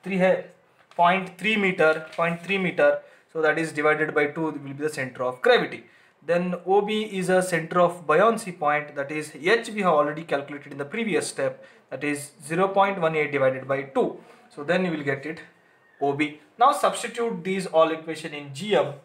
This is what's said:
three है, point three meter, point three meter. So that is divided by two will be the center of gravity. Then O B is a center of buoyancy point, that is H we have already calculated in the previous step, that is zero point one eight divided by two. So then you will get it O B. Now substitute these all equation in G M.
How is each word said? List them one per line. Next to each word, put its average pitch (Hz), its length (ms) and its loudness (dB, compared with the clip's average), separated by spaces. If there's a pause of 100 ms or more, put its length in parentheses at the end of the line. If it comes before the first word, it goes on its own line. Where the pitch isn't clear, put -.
three 185 160 -4
है, 185 280 2 (500)
point 175 420 2
three 214 180 0
meter, 170 500 2 (100)
point 170 260 -2
three 196 160 -2
meter. 147 420 2 (320)
So 160 100 -6
that 156 160 2
is 160 140 -2
divided 151 420 0
by 147 120 4
two 160 160 -4
will 156 100 -2
be 139 200 -12
the 143 160 -4
center 127 340 -6
of 123 180 -4
gravity. 180 440 2 (400)
Then 175 320 -2 (100)
O 196 160 4
B 214 220 -2
is 190 240 -4
a 185 140 4
center 175 380 -2
of 175 260 2
buoyancy 185 460 2
point, 147 440 -2
that 139 140 -6
is 151 240 -6
H 214 360 0
we 208 120 -4
have 180 120 4
already 151 300 0
calculated 143 480 -6
in 139 60 -14
the 147 60 -6
previous 202 440 -2
step, 135 360 -4 (260)
that 131 140 -10
is 147 280 -6 (120)
zero 170 240 0
point 196 320 2
one 160 160 2
eight 143 160 0
divided 131 340 0
by 135 180 -2
two. - 340 -2 (360)
So 147 100 -12
then 185 200 0
you 175 60 -2
will 151 120 -6
get 135 220 -4
it 160 160 -10 (600)
O 143 120 2
B. 147 280 -2 (180)
Now 262 140 6
substitute 226 680 -2
these 190 240 -4
all 160 240 4
equation 160 440 -8
in 143 180 -12
G 190 240 -2
M. 139 180 2 (100)